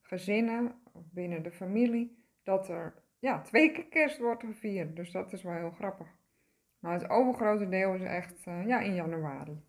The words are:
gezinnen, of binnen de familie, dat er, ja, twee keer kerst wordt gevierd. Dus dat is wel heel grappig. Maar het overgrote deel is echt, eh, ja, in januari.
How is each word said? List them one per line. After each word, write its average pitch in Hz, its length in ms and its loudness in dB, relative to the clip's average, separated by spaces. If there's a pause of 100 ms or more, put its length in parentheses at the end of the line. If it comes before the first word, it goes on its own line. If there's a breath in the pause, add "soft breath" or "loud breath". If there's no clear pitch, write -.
gezinnen, 226 720 0 (160)
of 170 200 -18
binnen 175 320 -6
de 170 80 -8
familie, 233 720 0 (200 soft breath)
dat 190 260 0
er, 170 240 -8 (260)
ja, 247 220 -2
twee 311 300 6
keer 339 160 -8
kerst 302 300 2
wordt 233 260 -2
gevierd. 196 520 -6
Dus 175 160 -10
dat 185 220 -6
is 185 100 -12
wel 175 120 -6
heel 170 160 -6
grappig. 190 360 -6 (720)
Maar 170 140 -4
het 175 160 -2
overgrote 214 600 4
deel 190 240 2
is 185 80 -2
echt, 180 440 -6
eh, 175 200 -6
ja, 240 140 2
in 196 160 0
januari. 151 720 -4